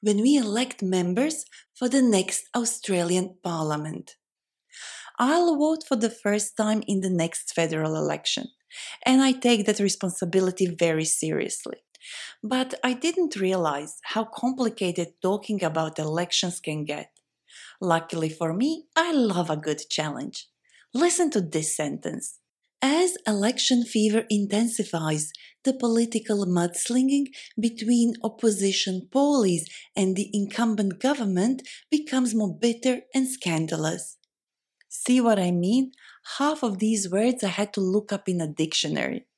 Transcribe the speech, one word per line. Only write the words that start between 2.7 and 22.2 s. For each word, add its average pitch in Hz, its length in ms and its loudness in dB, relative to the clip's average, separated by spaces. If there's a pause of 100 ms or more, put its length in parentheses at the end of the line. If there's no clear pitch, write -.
Parliament. 156 720 -4 (1000)
I'll 320 380 4
vote 311 300 2
for - 80 0
the 220 160 0
first 208 460 -2
time 214 320 0
in 190 140 0
the 190 80 0
next 170 420 -2
federal 156 420 0
election, 151 540 -4 (560)
and 262 180 6
I 269 100 4
take 240 340 2
that 214 120 2
responsibility 185 880 0
very 165 380 0
seriously. - 720 -4 (680)
But 254 400 -2
I 254 120 0
didn't 339 420 -2
realize 170 680 -2
how 220 200 -2
complicated 220 840 -2 (140)
talking 202 400 -2
about 156 360 -2
elections 170 600 -2
can 151 240 -4
get. 147 280 -8 (680)
Luckily 165 500 0
for 160 220 -4
me, 294 340 -2 (100)
I 339 160 2
love 180 380 2
a 156 60 0
good 151 320 -4
challenge. 147 600 -6 (440)
Listen 339 380 2
to 214 100 2
this 156 360 -2
sentence. 156 640 -6 (420)